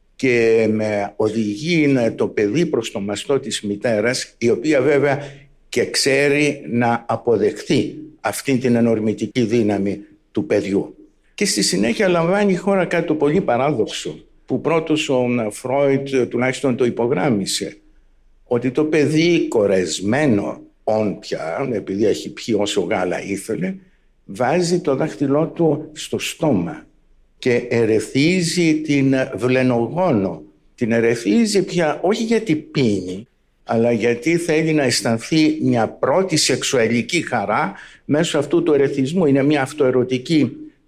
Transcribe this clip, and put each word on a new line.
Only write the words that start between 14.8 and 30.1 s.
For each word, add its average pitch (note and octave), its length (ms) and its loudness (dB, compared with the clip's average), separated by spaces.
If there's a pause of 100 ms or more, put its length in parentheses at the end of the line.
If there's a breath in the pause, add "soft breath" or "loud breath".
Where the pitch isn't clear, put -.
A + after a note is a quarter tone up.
ο B2+ 180 2 (240)
Φρόιτ C#3 580 0 (200)
τουλάχιστον B2 460 -2
το B2+ 100 2
υπογράμμισε, A#2 920 -2 (680)
ότι B2 280 -2
το D#3 120 0
παιδί D#3 640 2
κορεσμένο, G2 1120 0 (220)
όν G#2+ 360 -2
πια, G2 520 -6
επειδή G2 340 -2
έχει - 280 -2
πιει - 260 -4
όσο G2+ 220 -2
γάλα F2+ 420 -2
ήθελε, G2 520 -6 (500 loud breath)
βάζει E3 540 0
το C#3 160 0
δάχτυλό D3 520 0
του D3+ 460 0
στο - 260 -8
στόμα F2 680 -2 (520)
και A#2+ 300 0
ερεθίζει D#3 1120 2
την C3+ 340 2 (200)
βλενογόνο. A#2+ 1080 0 (320)